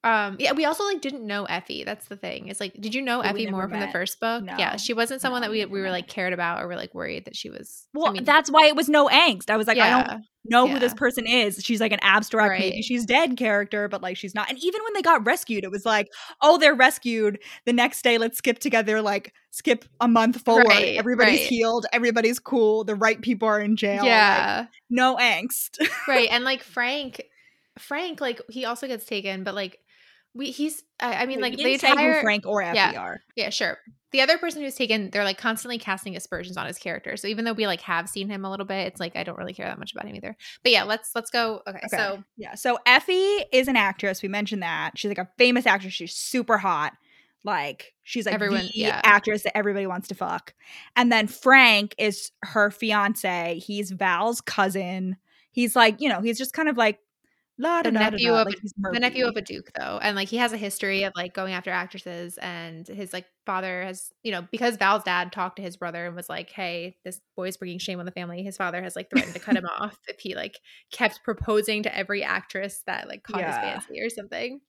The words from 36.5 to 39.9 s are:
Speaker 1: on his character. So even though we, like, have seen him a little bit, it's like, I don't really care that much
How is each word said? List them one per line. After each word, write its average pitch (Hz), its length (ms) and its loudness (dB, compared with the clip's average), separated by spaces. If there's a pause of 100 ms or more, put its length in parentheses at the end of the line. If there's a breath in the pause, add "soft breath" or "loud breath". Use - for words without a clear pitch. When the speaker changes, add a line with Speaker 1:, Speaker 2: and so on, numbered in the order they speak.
Speaker 1:
on - 100 -6
his 170 100 -10
character. - 380 -8
So 196 140 -8
even 220 160 -4
though 226 80 -2
we, 214 140 -2
like, 175 140 -2
have 170 280 -4
seen 196 200 -8
him 196 140 -8
a 190 80 -8
little 196 140 -8
bit, 190 220 -6
it's 185 120 -12
like, 175 160 -8
I 175 80 -6
don't 170 140 -10
really 180 160 -12
care - 140 -10
that - 120 -10
much - 140 -14